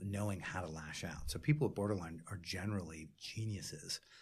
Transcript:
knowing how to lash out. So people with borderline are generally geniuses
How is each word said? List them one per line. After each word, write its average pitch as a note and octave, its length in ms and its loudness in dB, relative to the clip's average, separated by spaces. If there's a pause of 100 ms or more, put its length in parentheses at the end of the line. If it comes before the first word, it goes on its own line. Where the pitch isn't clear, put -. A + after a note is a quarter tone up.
knowing G2+ 380 2
how D#2 220 -2
to E2+ 80 -2
lash D#2 340 -4
out. E2 260 -2
So F2 100 0
people D3 280 6
with - 80 0
borderline F2+ 460 2 (100)
are F#2+ 100 -4
generally F2 760 -2
geniuses - 800 -4 (220)